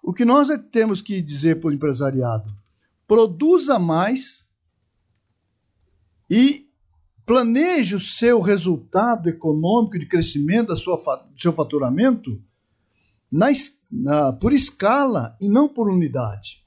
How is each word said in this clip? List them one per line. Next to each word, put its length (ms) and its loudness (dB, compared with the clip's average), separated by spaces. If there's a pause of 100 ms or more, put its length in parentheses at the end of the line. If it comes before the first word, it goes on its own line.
O 120 -6
que 100 0
nós 240 4
é 80 -2
que 80 -14
temos 380 -2
que 180 -6
dizer 400 -2
pro 100 -2
empresariado? 840 -4 (500)
Produza 720 2
mais 720 -2 (1800)
e 400 2 (560)
planeje 680 2
o 60 -4
seu 400 2
resultado 880 0
econômico 720 0
de 80 -8
crescimento 600 0
da 80 -4
sua 200 -4
fa-, 200 -4
do 220 -20
seu 140 0
faturamento 920 -2 (880)
na 200 2
es-, 400 -4
na, 420 0
por 220 0
escala 840 0
e 100 -4
não 200 4
por 200 -2
unidade. 800 -4